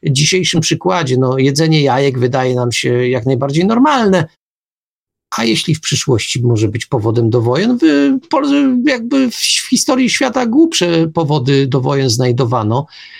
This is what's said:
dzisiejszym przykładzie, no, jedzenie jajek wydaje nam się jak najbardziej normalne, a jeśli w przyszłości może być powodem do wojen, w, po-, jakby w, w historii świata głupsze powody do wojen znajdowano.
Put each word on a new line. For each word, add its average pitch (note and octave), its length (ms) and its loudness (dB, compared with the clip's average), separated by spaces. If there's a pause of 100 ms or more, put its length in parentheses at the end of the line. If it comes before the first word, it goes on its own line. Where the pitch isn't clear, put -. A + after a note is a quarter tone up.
dzisiejszym D#3 580 0
przykładzie, D#3+ 560 -2
no, C3 200 0
jedzenie D3+ 440 2
jajek C3+ 380 2
wydaje B2+ 360 0
nam B2 160 -2
się B2 360 0
jak B2 180 -2
najbardziej C#3 400 0
normalne, A3+ 600 2 (1120)
a A2+ 80 -2
jeśli D#3 300 -2
w - 60 -8
przyszłości - 640 -2
może A2+ 240 2
być A2 180 -6
powodem A#2 440 0
do A#2+ 120 2
wojen, F3+ 360 0
w, C#4+ 520 2
po-, D4+ 120 2 (440)
jakby B3+ 460 0
w, - 40 -14
w - 340 -4
historii C4 400 0
świata B3+ 360 -2
głupsze A3 640 2
powody C#3 600 0
do B2+ 140 0
wojen C3+ 280 0
znajdowano. A#2+ 760 0 (340)